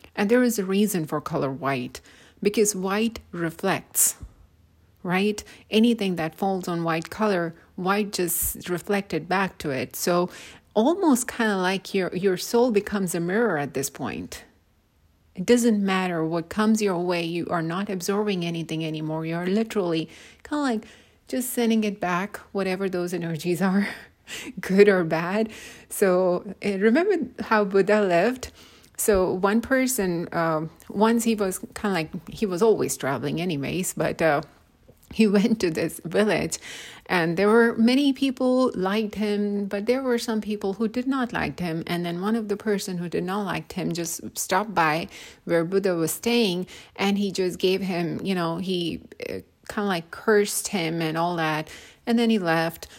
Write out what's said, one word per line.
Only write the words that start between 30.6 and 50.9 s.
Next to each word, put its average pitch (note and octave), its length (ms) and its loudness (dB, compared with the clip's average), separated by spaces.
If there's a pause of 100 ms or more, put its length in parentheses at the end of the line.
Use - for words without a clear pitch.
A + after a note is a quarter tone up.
once A3+ 340 4
he A3+ 120 2
was G3 240 -2
kinda - 340 -4
like, E3 360 -4
he - 160 -4
was F3+ 160 -2
always G#3 340 4
traveling C#3 460 -2
anyways, D#3 520 -4
but, D3+ 280 -2
uh, D#3 200 4 (720)
he A3 140 6
<laughs> G3+ 100 4
went A3 220 4
to F3+ 100 2
this D#3+ 360 -4
village E3+ 520 0 (500)
and E3+ 280 0
there G3 140 4
were A#3 260 6
many C4 380 4
people B3+ 640 2
liked G3+ 400 -2
him, G3+ 500 0
but G3+ 200 -4
there B3+ 160 2
were B3 160 2
some A#3 220 -2
people G#3 340 -2
who A3 140 0
did B3 180 -4
not C4 280 -2
like D#3 260 -4
him. E3 260 -4
And F3 200 -4
then E3+ 160 -4
one G#3+ 140 0
of A3 120 -2
the G3+ 80 -2
person G3 420 -2
who F3 120 -6
did E3+ 160 -4
not G3 200 -4
like D#3+ 280 -6
him E3+ 180 -2
just E3+ 460 -6
stopped G3+ 360 -2
by E3 360 0 (340)
where E3+ 220 2
Buddha F#3+ 300 2
was D#3+ 160 0
staying, G#3 540 0 (300)
and G3 220 2
he G3+ 140 0
just F3+ 280 -2
gave F#3+ 220 2
him, F3 420 -4
you F#3+ 100 -2
know, E3 240 -2
he, F3 440 -4 (280)
uh, F#2 100 -8 (300)
kinda G#3 180 -4
like E3 240 -4
cursed - 580 2
him E3+ 320 -2